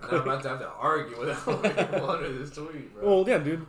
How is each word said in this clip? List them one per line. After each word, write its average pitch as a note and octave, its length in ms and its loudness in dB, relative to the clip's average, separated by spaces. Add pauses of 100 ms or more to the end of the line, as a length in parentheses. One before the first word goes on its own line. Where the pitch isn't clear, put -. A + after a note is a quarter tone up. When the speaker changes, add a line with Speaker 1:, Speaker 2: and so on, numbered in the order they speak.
Speaker 1:
quick. B2+ 140 2
Speaker 2:
I'm C3 60 -2
about C3+ 160 0
to C3+ 60 -4
have C3+ 100 -4
to - 100 -10
argue D3 500 0
with D3 180 -2
<laughs> - 80 -12
one F#3+ 800 0
of C3 160 -6
this C#3+ 120 -10
tweet, D3+ 440 -12
bro. G3+ 120 -2 (100)
Speaker 3:
Well, F#3+ 120 4
yeah, A#3 80 6
dude. D#3+ 320 -2